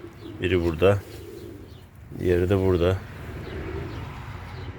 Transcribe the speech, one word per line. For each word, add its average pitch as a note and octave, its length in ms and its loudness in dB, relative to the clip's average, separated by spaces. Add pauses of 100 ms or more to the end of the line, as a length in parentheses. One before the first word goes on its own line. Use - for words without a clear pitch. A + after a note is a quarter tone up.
(420)
Biri F2+ 220 4
burada. F2 340 6 (1200)
Diğeri F2+ 280 4
de G2 100 6
burada. F#2 380 4 (1800)